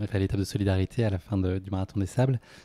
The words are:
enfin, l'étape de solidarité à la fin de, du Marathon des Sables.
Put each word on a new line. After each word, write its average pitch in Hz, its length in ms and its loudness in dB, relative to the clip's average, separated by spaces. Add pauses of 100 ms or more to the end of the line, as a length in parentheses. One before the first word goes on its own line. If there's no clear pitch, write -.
enfin, 104 160 -2
l'étape 98 200 2
de 98 60 0
solidarité 95 600 0
à 107 60 2
la 95 80 0
fin 98 200 -4
de, 92 200 0
du 95 120 -10
Marathon 95 300 -4
des 95 60 0
Sables. 127 340 0 (240)